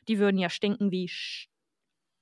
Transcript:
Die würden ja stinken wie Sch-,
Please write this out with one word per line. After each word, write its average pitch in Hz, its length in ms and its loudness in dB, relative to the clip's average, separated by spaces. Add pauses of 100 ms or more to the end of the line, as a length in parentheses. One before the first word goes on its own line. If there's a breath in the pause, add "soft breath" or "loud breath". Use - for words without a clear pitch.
Die 220 120 2
würden 202 180 4
ja 180 120 2
stinken 202 420 0
wie 180 160 -2
Sch-, - 400 -10 (760)